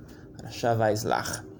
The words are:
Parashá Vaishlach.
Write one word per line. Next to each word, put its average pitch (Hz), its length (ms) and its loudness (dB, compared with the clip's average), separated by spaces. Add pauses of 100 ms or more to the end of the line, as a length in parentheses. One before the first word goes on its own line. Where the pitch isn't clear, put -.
(360)
Parashá - 380 0
Vaishlach. 107 720 2 (160)